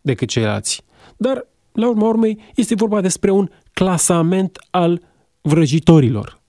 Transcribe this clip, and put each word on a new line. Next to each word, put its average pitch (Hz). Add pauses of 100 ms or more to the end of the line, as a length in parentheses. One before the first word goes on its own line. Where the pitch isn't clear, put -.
decât 123
ceilalți. - (320)
Dar, 254 (260)
la 233
urma 214
urmei, 220 (140)
este 233
vorba 208
despre 185
un 196 (220)
clasament 180 (120)
al 175 (380)
vrăjitorilor. 147